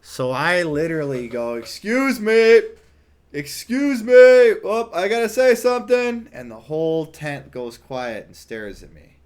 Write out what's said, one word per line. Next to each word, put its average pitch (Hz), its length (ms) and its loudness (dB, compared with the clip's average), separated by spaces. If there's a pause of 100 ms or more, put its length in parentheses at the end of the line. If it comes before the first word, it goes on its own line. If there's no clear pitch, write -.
So - 300 -8
I 165 320 -2
literally 147 640 -4
go, 117 280 -6
Excuse 240 640 -4
me, 226 420 4 (720)
excuse 247 720 -6
me, 233 100 0
oh, 233 800 6
I 175 140 -4
gotta 226 220 -2
say 247 260 2
something. 247 800 -2
And 123 160 -16
the 110 100 -18
whole 160 460 -4
tent 147 460 -12
goes 120 260 -12
quiet 120 480 -10
and 90 100 -20
stares 107 480 -14
at 76 100 -20
me. 76 320 -20